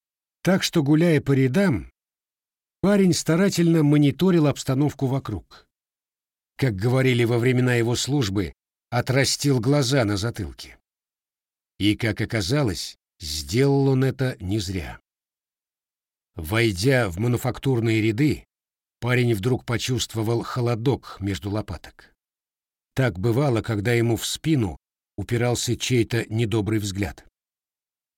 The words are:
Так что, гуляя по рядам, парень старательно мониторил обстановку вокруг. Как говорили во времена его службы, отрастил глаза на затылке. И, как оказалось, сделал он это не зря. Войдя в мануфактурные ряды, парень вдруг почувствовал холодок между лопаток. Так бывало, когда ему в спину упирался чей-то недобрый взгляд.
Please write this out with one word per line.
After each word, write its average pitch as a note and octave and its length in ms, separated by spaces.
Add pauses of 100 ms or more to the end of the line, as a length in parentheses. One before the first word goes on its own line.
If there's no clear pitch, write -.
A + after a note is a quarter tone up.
(420)
Так F#3 200
что, - 200
гуляя D#3 380
по C#3 120
рядам, C3+ 580 (920)
парень G3 320
старательно E3 720
мониторил D3 640
обстановку C#3 600
вокруг. B2 600 (880)
Как B2+ 180
говорили A#2+ 500
во A#2 140
времена B2 360
его A#2+ 220
службы, G2+ 580 (340)
отрастил B2+ 720
глаза C3+ 440
на G#2 120
затылке. F#2+ 640 (1000)
И, G2+ 180
как A2 260
оказалось, G#2+ 720 (240)
сделал A2+ 680
он C3 160
это C3 360
не G2+ 180
зря. F#2 400 (1400)
Войдя G#2+ 760
в E2 80
мануфактурные A#2 840
ряды, A2+ 440 (560)
парень B2 340
вдруг A2+ 320
почувствовал A2+ 760
холодок A#2+ 800
между G2 300
лопаток. - 640 (800)
Так B2 240
бывало, A#2 420
когда G#2 320
ему A#2 240
в - 100
спину A#2 520 (400)
упирался A#2 580
чей-то A#2 560
недобрый A2 460
взгляд. G2 480 (920)